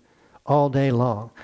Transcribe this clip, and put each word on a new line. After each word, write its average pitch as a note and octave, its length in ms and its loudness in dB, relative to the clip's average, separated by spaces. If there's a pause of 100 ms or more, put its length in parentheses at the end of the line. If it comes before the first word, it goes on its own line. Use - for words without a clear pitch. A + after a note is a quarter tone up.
(440)
all C#3+ 260 2
day C#3 200 0
long, A#2 400 -2 (140)